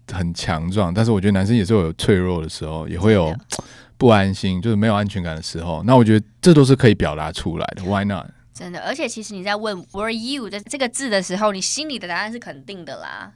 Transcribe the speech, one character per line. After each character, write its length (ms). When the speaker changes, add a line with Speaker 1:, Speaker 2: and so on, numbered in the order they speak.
Speaker 1:
很 200
强 380
壮， 240
但 100
是 60
我 100
觉 80
得 40
男 140
生 80
也 100
是 80
有 200
脆 220
弱 260
的 80
时 160
候， 240
也 100
会 140
有 140
Speaker 2:
真 120
的。 260
Speaker 1:
不 120
安 240
心， 300
就 80
是 60
没 100
有 80
安 120
全 160
感 140
的 60
时 200
候。 220
那 100
我 80
觉 160
得 60
这 140
都 100
是 100
可 140
以 60
表 200
达 160
出 280
来 80
的， 60
why 220
not？ 220
Speaker 2:
真 180
的， 80
而 140
且 140
其 140
实 100
你 100
在 140
问 180
“Were 200
you” 380
的 100
这 160
个 100
字 220
的 140
时 120
候， 160
你 120
心 260
里 100
的 80
答 100
案 140
是 80
肯 280
定 180
的 140
啦， 380